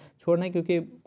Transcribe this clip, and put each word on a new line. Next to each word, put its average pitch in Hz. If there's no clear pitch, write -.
छोड़ना 175
है 180
क्योंकि 170